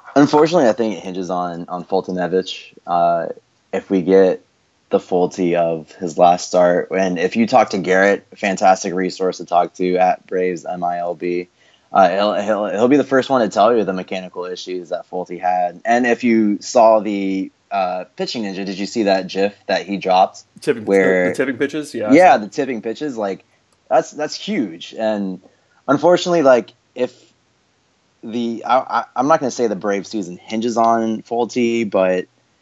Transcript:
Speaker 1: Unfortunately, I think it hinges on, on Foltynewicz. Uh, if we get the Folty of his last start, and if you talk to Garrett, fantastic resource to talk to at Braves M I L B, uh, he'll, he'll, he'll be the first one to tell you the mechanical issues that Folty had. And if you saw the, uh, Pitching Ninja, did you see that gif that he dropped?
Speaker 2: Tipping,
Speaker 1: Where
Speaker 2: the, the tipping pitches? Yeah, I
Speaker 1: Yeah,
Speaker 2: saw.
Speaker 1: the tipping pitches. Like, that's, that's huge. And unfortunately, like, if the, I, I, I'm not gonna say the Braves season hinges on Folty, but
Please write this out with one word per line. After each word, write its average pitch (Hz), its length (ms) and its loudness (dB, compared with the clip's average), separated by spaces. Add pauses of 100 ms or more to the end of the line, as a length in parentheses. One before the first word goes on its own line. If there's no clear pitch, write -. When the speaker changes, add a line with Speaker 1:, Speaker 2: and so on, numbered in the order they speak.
(160)
Speaker 1:
Unfortunately, 147 520 4
I 107 60 4
think 110 240 -2
it 82 60 -14
hinges 92 260 -8
on, 87 400 -6
on 87 160 -8
Foltynewicz. 92 880 -4 (120)
Uh, 85 420 0 (440)
if - 180 -6
we 95 120 2
get 92 420 4 (460)
the 101 80 0
Folty 90 580 -2
of 82 380 -2
his 85 240 -8
last 90 320 4
start, 90 420 2
and 92 260 -2
if 92 200 -2
you 117 100 2
talk 110 220 4
to 107 80 -4
Garrett, 95 580 2
fantastic 95 580 0
resource 92 440 -4
to 87 80 -12
talk 87 300 0
to 90 200 0
at 90 320 0
Braves 92 380 -4
M 87 180 -10
I 87 140 -4
L 87 180 -6
B, 87 320 -6 (460)
uh, 95 160 6
he'll, 101 240 0
he'll, 104 360 -2
he'll 104 200 0
be 143 80 4
the 131 80 2
first 131 240 0
one 135 120 2
to 107 60 0
tell 110 280 4
you 104 100 2
the 95 80 -4
mechanical 92 500 -10
issues 90 460 -10
that 85 200 -8
Folty 90 300 -8
had. 90 460 -2
And 120 200 2
if 117 200 0
you 110 360 2
saw 113 380 6
the, 98 500 -4 (220)
uh, 92 320 -4 (140)
Pitching 156 260 -6
Ninja, 98 220 -8
did 95 120 -8
you 98 80 -6
see 110 180 -4
that 95 240 0
gif 95 280 -2 (120)
that 90 180 -2
he 98 100 -6
dropped? 92 480 0 (160)
Speaker 2:
Tipping, 120 240 -4
Speaker 1:
Where 92 400 2
Speaker 2:
the, 90 60 2
the - 80 -4
tipping 131 200 -2
pitches? 143 360 -6
Yeah, 107 160 -4
I 123 40 4
Speaker 1:
Yeah, 175 200 8
Speaker 2:
saw. 123 60 4
Speaker 1:
the 104 100 -10
tipping 131 320 -6
pitches. 117 360 -8
Like, 98 280 -6 (440)
that's, 160 220 0
that's 151 240 -8
huge. 117 600 -8
And 101 440 -4 (460)
unfortunately, 170 560 2
like, 123 300 4 (220)
if - 360 -8 (920)
the, 117 420 -6
I, 120 120 2
I, 120 280 -2 (100)
I'm 127 120 0
not 160 120 4
gonna 131 120 -4
say 120 160 -2
the 104 80 -2
Braves 101 340 -4
season 90 260 -8
hinges 113 420 -6
on 113 460 2
Folty, 117 640 -2
but 92 380 0 (340)